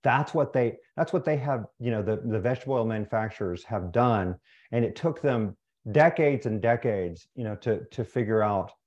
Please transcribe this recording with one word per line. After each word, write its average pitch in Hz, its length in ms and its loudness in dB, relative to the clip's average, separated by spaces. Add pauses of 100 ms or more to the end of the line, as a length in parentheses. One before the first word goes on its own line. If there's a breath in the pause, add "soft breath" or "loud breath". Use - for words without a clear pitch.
That's 135 300 2
what 151 180 0
they, 120 260 0 (200 soft breath)
that's 160 160 -2
what 180 120 0
they 151 120 2
have, 131 280 -2 (120)
you 120 140 -4
know, 107 100 0
the, 104 240 -2
the 110 140 -2
vegetable 127 340 -2
oil 117 120 0
manufacturers 107 800 -4
have 90 260 -6
done. 104 440 2 (360 soft breath)
And 117 120 0
it - 120 -4
took 165 260 -4
them 113 340 0 (360)
decades 147 560 4
and 107 120 -2
decades, 104 760 0
you 123 80 -8
know, 107 140 -6
to, - 340 -2
to 120 120 -6
figure 110 380 0
out 101 300 0 (160)